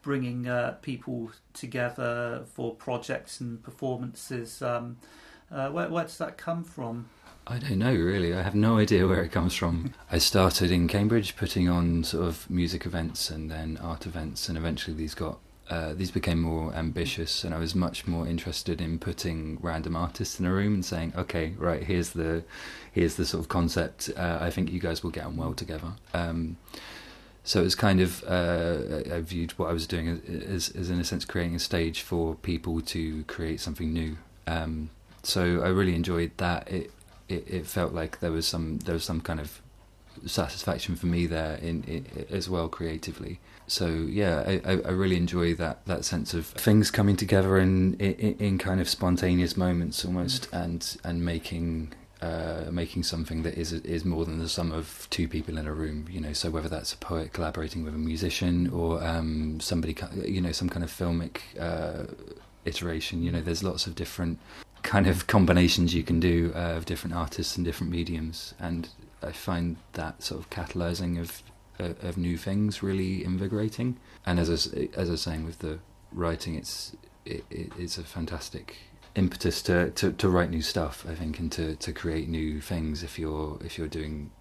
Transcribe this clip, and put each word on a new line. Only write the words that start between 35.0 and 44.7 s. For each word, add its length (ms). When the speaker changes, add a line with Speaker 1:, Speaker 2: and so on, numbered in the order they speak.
Speaker 2:
so 380
I 80
really 260
enjoyed 420
that. 340
It, 200
it, 220
it 160
felt 260
like 280
there 120
was 160
some, 320
there 140
was 100
some 160
kind 200
of 200
satisfaction 720
for 120
me 180
there 300
in, 280
in, 220
as 200
well 200
creatively. 680
So 200
yeah, 580
I, 200
I, 60